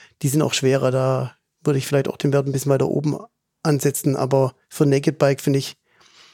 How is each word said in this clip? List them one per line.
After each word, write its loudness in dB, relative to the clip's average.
die 0
sind 2
auch -2
schwerer. 2
Da -2
würde 0
ich -4
vielleicht 0
auch -8
den 0
Wert 0
ein -2
bisschen 0
weiter 2
oben -2
ansetzen, 0
aber 0
für -2
ein 4
Naked 0
Bike 2
finde 0
ich -10